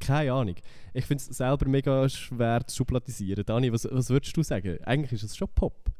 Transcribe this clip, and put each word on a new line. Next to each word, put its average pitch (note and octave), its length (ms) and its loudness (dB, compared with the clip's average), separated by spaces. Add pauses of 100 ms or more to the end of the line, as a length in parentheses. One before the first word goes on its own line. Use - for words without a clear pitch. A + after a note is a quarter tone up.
keine C#3 320 2
Ahnung. A#2+ 220 0 (400)
Ich B2+ 100 -2
find's C#3 220 -2
selber C3+ 420 0
mega C3+ 400 4
schwer A#2+ 580 0
zu - 120 -8
schubladisieren. G#2+ 640 -2
Dani, A#2+ 260 2
was, - 200 0
was B2+ 180 0
würdest C3+ 280 2
du E3 60 4
sagen? F#2+ 420 -2
Eigentlich C#3 280 0
ist G#2 180 -2
es - 60 -10
schon G3 180 -2
Pop, - 460 2